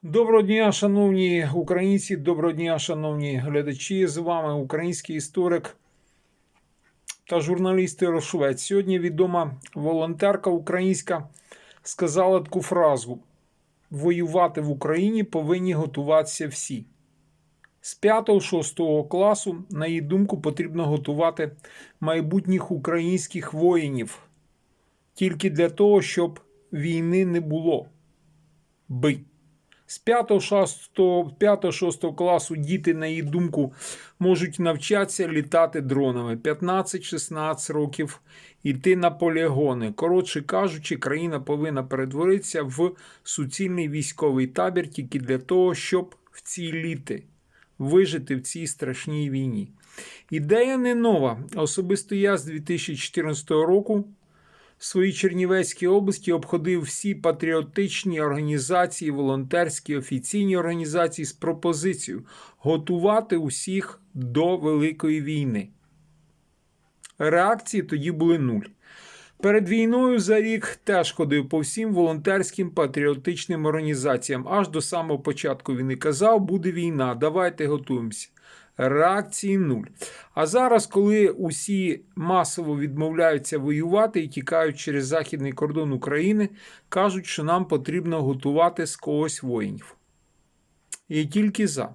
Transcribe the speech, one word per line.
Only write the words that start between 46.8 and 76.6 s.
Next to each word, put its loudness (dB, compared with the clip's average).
вижити 2
в -4
цій -8
страшній -4
війні. -4
Ідея 2
не 2
нова. 2
Особисто -2
я 2
з -6
дві -8
тисячі -4
чотирнадцятого 0
року 2
в -16
своїй 0
Чернівецькій 0
області 2
обходив 0
всі -6
патріотичні -2
організації, 0
волонтерські, -2
офіційні -2
організації -2
з -10
пропозицією -4
готувати 0
усіх -4
до 0
Великої 0
війни. -2
Реакції 2
тоді -4
були 2
нуль. -2
Перед 4
війною 4
за 4
рік -2
теж 2
ходив 0
по 0
всім -2
волонтерським 0
патріотичним 0
організаціям. -2
Аж 2
до -2
самого -2
початку -4
війни -2
казав: 4
«Буде -2